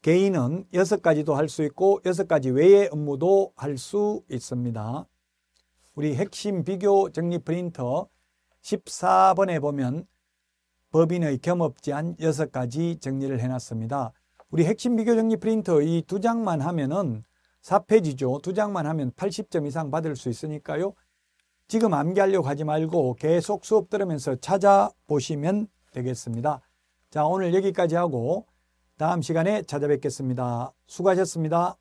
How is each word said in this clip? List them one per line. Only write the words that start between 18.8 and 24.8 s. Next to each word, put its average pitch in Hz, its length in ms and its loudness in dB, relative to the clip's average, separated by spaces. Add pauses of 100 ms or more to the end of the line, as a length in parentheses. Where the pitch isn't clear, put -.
하면 151 280 -2
팔십 196 360 -6
점 156 160 -2
이상 143 240 -6
받을 156 260 -4
수 - 120 -8
있으니까요. 151 680 -6 (720)
지금 220 260 2
암기하려고 185 520 2
하지 143 180 -4
말고 156 500 0
계속 170 500 0
수업 214 240 2
들으면서 165 460 -2
찾아보시면 190 1300 2 (240)